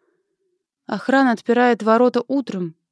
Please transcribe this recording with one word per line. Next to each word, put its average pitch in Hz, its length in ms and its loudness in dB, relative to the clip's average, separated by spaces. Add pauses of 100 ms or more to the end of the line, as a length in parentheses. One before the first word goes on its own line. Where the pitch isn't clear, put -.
(880)
«Охрана 254 460 0
отпирает 240 500 0
ворота 233 460 2
утром 196 480 -6 (160)